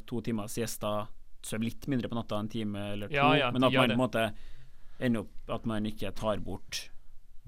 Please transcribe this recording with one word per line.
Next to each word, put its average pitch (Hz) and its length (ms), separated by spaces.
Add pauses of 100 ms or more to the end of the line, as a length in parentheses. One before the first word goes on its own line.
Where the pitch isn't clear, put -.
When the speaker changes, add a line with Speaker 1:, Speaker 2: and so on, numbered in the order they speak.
Speaker 1:
to 117 160
timer 110 280
siesta, 107 580 (340)
sover 113 220
litt - 240
mindre 127 220
på 117 60
natta, 110 240
en 107 100
time 107 260
eller 101 320
to, 104 80
Speaker 2:
Ja, 143 200
ja, 135 160
Speaker 1:
men 123 120
at 131 80
Speaker 2:
de 131 60
gjør 127 100
Speaker 1:
man - 0
på 123 60
en 123 180
Speaker 2:
det. 113 220
Speaker 1:
måte - 0 (680)
ender 117 220
opp - 280 (120)
at - 40
man 110 200
ikke 107 280
tar 107 260
bort. - 500 (580)